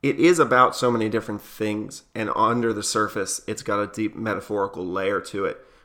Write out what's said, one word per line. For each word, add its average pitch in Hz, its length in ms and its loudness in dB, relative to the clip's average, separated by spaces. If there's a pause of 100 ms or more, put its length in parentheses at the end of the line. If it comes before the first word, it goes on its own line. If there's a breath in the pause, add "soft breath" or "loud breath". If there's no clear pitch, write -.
it 139 160 0
is 170 220 6
about 123 360 6
so 123 140 0
many 113 180 0
different 107 340 -4
things. - 600 -6 (120)
And 110 200 -4
under 117 380 2
the 104 100 -4
surface, 104 640 -2
it's 107 140 -6
got 104 200 -2
a 104 60 -2
deep 107 280 -4
metaphorical 98 680 -4
layer 95 360 -2
to 98 240 -6
it, - 140 -4 (260 loud breath)